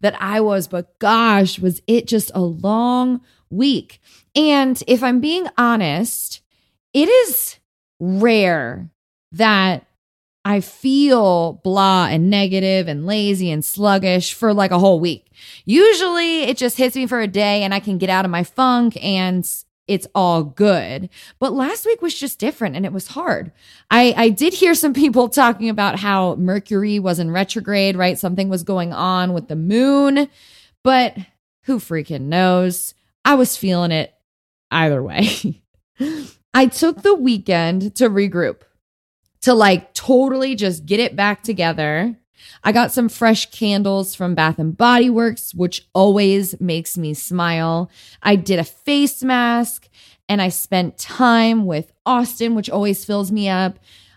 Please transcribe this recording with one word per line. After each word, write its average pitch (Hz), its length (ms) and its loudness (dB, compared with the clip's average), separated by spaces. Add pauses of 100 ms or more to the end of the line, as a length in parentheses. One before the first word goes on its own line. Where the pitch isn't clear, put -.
that 202 200 0
I 208 200 -2
was, 202 260 0
but - 320 -10
gosh, 214 600 2
was 180 280 -2
it 233 200 2
just 214 260 -2
a 185 80 -2
long 233 800 -2 (280)
week. 247 500 -2 (360)
And 277 520 2
if 247 160 2
I'm 247 160 0
being 320 280 -2 (100)
honest, 220 840 -2 (520)
it 294 140 4
is 440 520 2 (400)
rare 180 920 0 (420)
that 190 540 0 (600)
I 202 140 0
feel 233 920 2 (100)
blah 190 440 4
and 160 220 2
negative 190 580 0
and 147 180 -8
lazy 196 440 -2
and 151 140 -4
sluggish 196 680 0
for, 220 200 0
like, 196 180 0
a 175 80 2
whole 185 200 4
week. 170 320 -6 (340)
Usually 339 760 2
it 247 140 -2
just 247 200 -2
hits 247 180 0
me 262 120 -4
for 240 140 -2
a 214 60 -2
day 202 360 0
and 196 100 -2
I 196 60 -2
can 196 180 -4
get 185 120 -2
out 190 160 0
of 180 60 -2
my 175 120 -2
funk 240 580 0
and 185 480 -2 (380)
it's 196 280 -4
all 170 280 2
good. 151 680 -2 (300)
But 185 140 -4
last 285 320 -4
week 453 160 0
was 339 160 -6
just - 220 -10
different 214 360 -6
and 190 100 -4
it 160 80 -6
was 190 140 -8
hard. 254 440 -6 (400)
I, 240 240 6
I 233 140 4
did 294 240 0
hear 339 220 4
some 302 180 0
people 254 360 2
talking 233 400 2
about 208 300 -2
how 190 360 0
Mercury 202 640 -2
was 180 200 -2
in 165 120 -4
retrograde, 196 640 -2
right? 180 220 0
Something 190 320 -2
was 180 140 -4
going 175 300 -4
on 180 400 -2
with 170 140 -6
the 156 80 -8
moon, 277 760 2 (540)
but 254 340 2 (460)
who 254 160 -2
freaking 151 440 -8
knows? 180 720 0 (320)
I 277 100 6
was 254 220 2
feeling 175 340 -2
it 160 220 -4 (580)
either 151 300 2
way. - 600 -4 (380)
<laughs> 294 540 -8
I 262 140 4
took 330 340 -2
the 403 140 4
weekend 190 800 -2
to 247 140 2
regroup, 175 520 -2 (800)
to, 247 120 4
like, 202 400 4
totally 262 600 0
just 180 300 -4
get 202 140 0
it 240 160 -2
back 202 260 0
together. 170 760 -2 (460)
I 220 80 2
got 240 200 2
some 233 180 0
fresh 220 420 0
candles 196 640 -2
from 180 200 -4
Bath 160 240 0
and 160 160 -4
Body 240 340 4
Works, 226 440 -2
which 175 400 -6
always 196 640 2
makes 170 380 -4
me 156 160 -4
smile. 170 760 -2 (320)
I 208 140 4
did 185 240 0
a 160 40 -2
face 285 600 -2
mask 240 680 -2 (400)
and 202 120 0
I 185 80 -2
spent - 480 -4
time 226 680 2
with 165 260 -6 (140)
Austin, 240 500 -2
which 208 140 -4
always 202 360 -2
fills 202 260 -4
me 208 180 -2
up. 185 300 -2 (380)